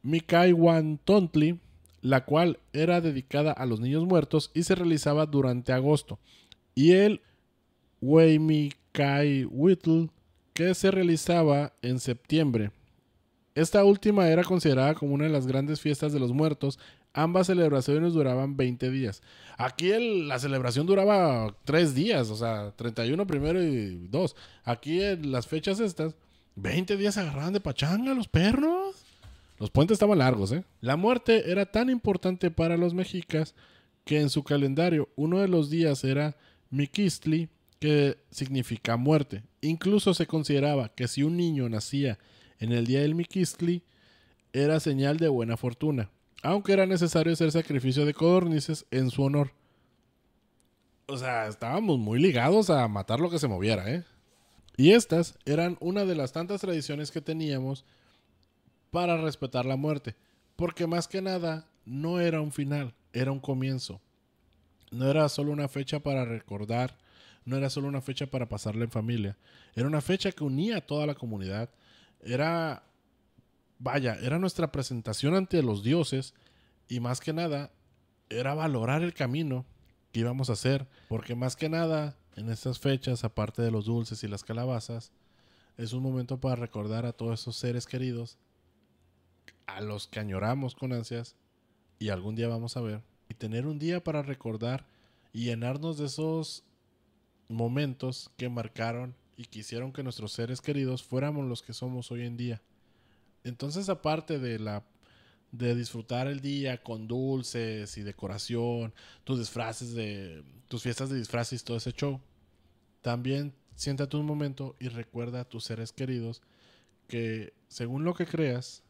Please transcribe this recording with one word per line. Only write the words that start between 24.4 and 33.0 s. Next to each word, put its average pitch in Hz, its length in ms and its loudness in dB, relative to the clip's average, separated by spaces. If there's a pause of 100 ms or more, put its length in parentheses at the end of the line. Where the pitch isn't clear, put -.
Aquí 151 400 -2
en 165 300 -2
las 123 160 -2
fechas 190 320 -2
estas, 160 340 -2 (400)
veinte 180 420 0
días 202 220 0
agarraban 156 340 -4
de 202 80 0
pachanga 196 540 0
los 240 140 -2
perros. 311 680 4 (640)
Los 104 120 -4
puentes 180 260 4
estaban 208 220 6
largos, 117 340 4
¿eh? 175 100 -2 (180)
La 131 160 0
muerte 226 540 2
era 196 160 2
tan 240 240 0
importante 185 640 0
para 170 240 2
los 175 180 2
mexicas 180 600 -2 (480)